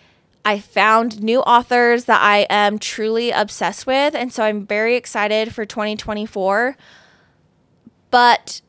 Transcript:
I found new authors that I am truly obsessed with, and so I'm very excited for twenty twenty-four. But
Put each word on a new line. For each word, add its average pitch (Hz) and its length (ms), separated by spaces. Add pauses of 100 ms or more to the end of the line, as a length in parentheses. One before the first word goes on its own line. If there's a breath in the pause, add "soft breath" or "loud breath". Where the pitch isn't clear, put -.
(480 soft breath)
I 208 120
found 220 640
new 226 160
authors 240 680
that 226 160
I 208 300
am 208 260
truly 226 540
obsessed - 560
with, 277 260
and 247 180
so 233 120
I'm 208 240
very 220 280
excited 220 600
for 220 100
twenty 214 300
twenty-four. 214 840 (1300 soft breath)
But 240 580